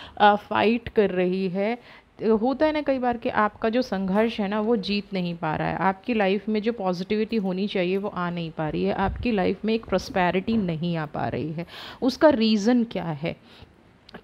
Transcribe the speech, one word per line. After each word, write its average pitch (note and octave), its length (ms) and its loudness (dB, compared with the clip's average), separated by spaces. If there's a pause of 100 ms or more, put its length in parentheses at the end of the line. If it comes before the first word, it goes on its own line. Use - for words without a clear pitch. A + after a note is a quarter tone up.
(220)
आ, G#3 140 8
फाइट A3 540 0
कर G3+ 200 4
रही F#3+ 400 0
है। G3+ 540 -4 (380)
होता C4+ 240 2
है D#4 60 2
ना D4+ 100 -2
कई C4 180 0
बार A#3+ 180 0
कि A#3+ 120 -6
आपका G#3+ 400 0
जो B3 120 2
संघर्ष G#3+ 580 0
है G3 80 -2
ना G#3+ 140 -2
वो A#3 140 2
जीत G3+ 380 -2
नहीं F3 240 -4
पा D#3 180 -2
रहा D#3+ 120 -2
है, D#3+ 100 -4
आपकी G3 360 -2
लाइफ G3+ 360 0
में G#3+ 120 0
जो A3+ 100 0
पॉजिटिविटी G#3+ 640 -2
होनी F#3+ 320 -2
चाहिए F#3 300 0
वो G3+ 120 -4
आ F3 200 -4
नहीं E3+ 220 -6
पा D#3 180 -4
रही E3+ 140 -2
है, G3 100 0
आपकी G3 380 -2
लाइफ F#3+ 340 0
में A3 80 0
एक A3+ 120 -4
प्रॉस्पेरिटी F#3 720 0
नहीं E3+ 400 -2
आ D3+ 80 -4
पा D3 220 -6
रही D3 240 -4
है। E3+ 140 -8 (360)
उसका C4 280 4
रीज़न A3 540 4
क्या F#3 200 -6
है? D#3+ 320 -4 (880)